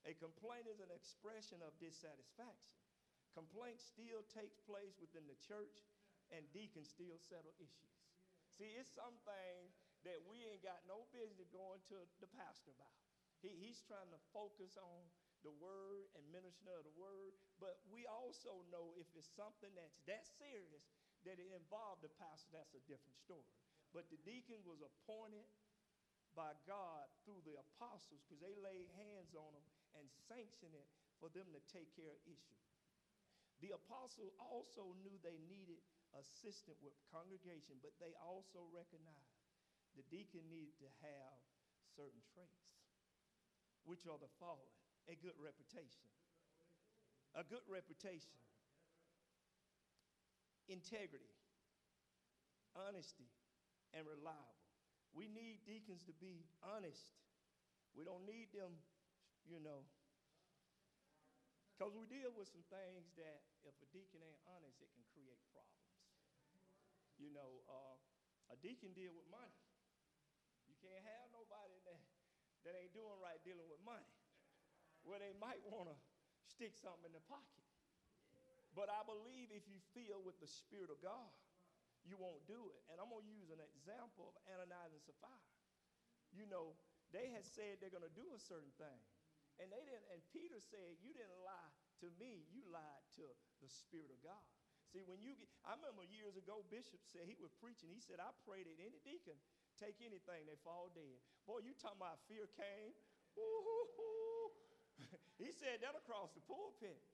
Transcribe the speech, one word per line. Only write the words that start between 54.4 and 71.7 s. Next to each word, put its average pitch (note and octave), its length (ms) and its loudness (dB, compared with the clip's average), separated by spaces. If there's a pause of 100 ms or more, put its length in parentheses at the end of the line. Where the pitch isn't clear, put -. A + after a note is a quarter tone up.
We F#3 140 4
need A3 380 0
deacons G#3 400 0
to E3+ 80 -2
be E3 320 -2 (160)
honest. F#3 480 2 (840)
We D3+ 100 0
don't F#3 200 2
need G#3+ 280 0
them, F3+ 240 2 (680)
you E3 120 0
know, C#3+ 280 0 (1900)
'cause G3+ 180 6
we A3+ 100 -2
deal B3+ 260 4
with G#3 160 0
some E3+ 160 -10
things F#3 520 -4
that D#3 260 -6 (220)
if C#3+ 180 -12
a C#3+ 60 -12
deacon F#3 340 -10
ain't D#3 240 -12
honest, E3 360 -10
it C#3 120 -16
can A#2+ 100 -16 (100)
create C3 280 -12 (100)
problems. A2 220 -14 (1400)
You D3 160 -2
know, C3 320 -4
uh, - 880 -6
a B2+ 40 -2
deacon F#3+ 360 2
deal F3+ 220 2
with E3+ 120 -6
money. G#3 300 -6 (1120)
You D#3+ 80 -14
can't F#3+ 260 -4
have A#3 300 -6
nobody G3+ 540 -6